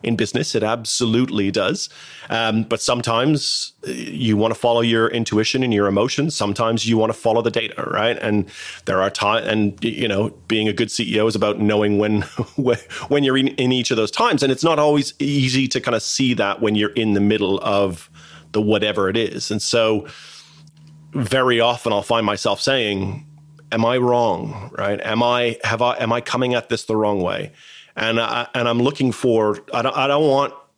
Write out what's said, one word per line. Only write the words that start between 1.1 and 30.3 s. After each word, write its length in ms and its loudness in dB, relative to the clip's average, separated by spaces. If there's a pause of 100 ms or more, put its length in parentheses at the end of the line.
does. 380 -2 (420)
Um, 340 0
but 180 -2
sometimes, 920 0 (160)
uh, 40 -8
you 440 -2
wanna 200 2
follow 260 2
your 260 2
intuition 560 0
and 100 0
your 140 4
emotions. 480 0
Sometimes 500 0
you 120 2
wanna 160 2
follow 280 0
the 100 0
data, 380 -4
right? 320 0
And 280 0 (340)
there 180 0
are 80 2
ti-, 160 -4 (240)
and, 320 0
y-, 100 -2
you 180 -4
know, 220 -2 (180)
being 180 2
a 60 0
good 180 -2
C 240 -4
E 60 4
O 60 4
is 80 0
about 240 0
knowing 400 2
when, 220 0
<laughs> 360 -8
when, 200 2 (300)
when 160 2
you're 140 2
in, 120 2
in 220 0
each 200 0
of 60 0
those 140 0
times. 320 2
And 80 2
it's 120 -2
not 140 4
always 420 2
easy 500 0
to 100 -2
kinda 220 0
see 320 0
that 280 0
when 140 2
you're 160 2
in 220 0
the 80 4
middle 400 2
of 480 0 (420)
the 100 0
whatever 480 2
it 60 -2
is. 360 -2
And 100 -2
so 440 2 (1080)
very 480 2
often 320 2
I'll 100 2
find 220 0
myself 360 0
saying, 640 -2 (460)
"Am 140 0
I 120 2
wrong?" 800 0
Right? 240 -2
"Am 220 -2
I, 400 0
have 180 -2
I, 160 0
am 140 -2
I 100 0
coming 340 -2
at 140 -2
this 160 -4
the 100 -2
wrong 260 0
way?" 300 -4 (440)
And 240 0
I, 360 -2
and 120 0
I'm 140 0
looking 300 0
for, 480 0 (120)
I 120 -2
don't, 120 -2
I 120 0
don't 200 2
want 260 2 (240)